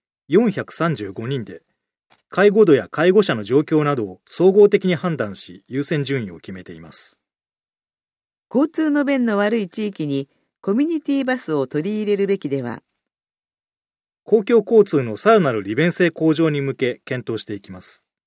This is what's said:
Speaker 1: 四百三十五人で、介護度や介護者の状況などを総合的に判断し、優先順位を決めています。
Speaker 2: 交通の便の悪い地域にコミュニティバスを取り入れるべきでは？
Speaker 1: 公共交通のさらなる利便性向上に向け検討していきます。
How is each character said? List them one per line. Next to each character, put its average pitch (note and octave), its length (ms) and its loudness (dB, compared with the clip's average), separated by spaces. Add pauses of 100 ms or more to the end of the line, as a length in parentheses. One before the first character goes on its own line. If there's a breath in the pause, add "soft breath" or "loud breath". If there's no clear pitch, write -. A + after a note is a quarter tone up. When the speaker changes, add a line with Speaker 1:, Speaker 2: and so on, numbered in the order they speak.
(280)
Speaker 1:
四 G#3 240 4
百 - 200 -8
三 D#3+ 220 -2
十 G2+ 160 -8
五 A2+ 160 -10
人 C3 160 -6
で、 F#2 200 -16 (640)
介 G3+ 220 4
護 G#3 140 6
度 E3 100 8
や A2 140 2
介 E3+ 220 2
護 G3+ 140 6
者 D3 100 0
の G#2+ 80 -6
状 B2 180 2
況 D3+ 220 2
な C#3+ 140 0
ど A2 100 -4
を F2+ 180 -14
総 F#3 280 2
合 G3+ 160 6
的 G3 180 0
に F3+ 80 0
判 E3 220 -4
断 G#2 180 -6
し、 - 320 -16
優 C3+ 160 -6
先 D3 220 -4
順 B2+ 220 -4
位 F2+ 40 -12
を E2+ 60 -18
決 F#2+ 160 -16
め F#2 100 -14
て F2 120 -18
い D#2+ 60 -18
ま D#2+ 120 -20
す。 - 260 -20 (1300)
Speaker 2:
交 D4+ 220 0
通 D#4 220 -2
の C#4+ 120 0
便 C4 220 0
の G#3 100 0
悪 G#3 220 0
い G3 100 -6
地 G#3 200 -6
域 E3 180 -8
に C#3 220 -4 (320)
コ G3 140 -2
ミ C#4 100 0
ュ E4 40 -2
ニ D#4+ 120 -4
テ C#4 220 -2
ィ - 20 -4
バ B3+ 140 -4
ス D#3+ 160 -6
を C3+ 120 0
取 D3 160 -4
り G#3+ 200 -4
入 G3+ 40 -6
れ G#3 100 0
る G3 120 -2
べ G3 100 0
き D3 100 -8
で C3+ 140 -4
は？ A2+ 200 -10 (1400)
Speaker 1:
公 A3 220 2
共 A3+ 180 4
交 G#3+ 220 4
通 D3+ 180 0
の A2 140 -6
さ G#3+ 160 2
ら G#3+ 80 6
な D3 100 0
る G#2+ 140 -2
利 G2+ 100 -6
便 D#3+ 160 2
性 E3+ 220 0
向 D#3+ 220 0
上 D#3+ 160 0
に C#3+ 100 -2
向 C#3 160 -4
け B2 280 -4
検 B2 240 -8
討 A2+ 120 -4
し - 40 -14
て G#2+ 100 -10
い G2 60 -10
き G2 120 -20
ま F2+ 80 -16
す。 - 240 -20 (220)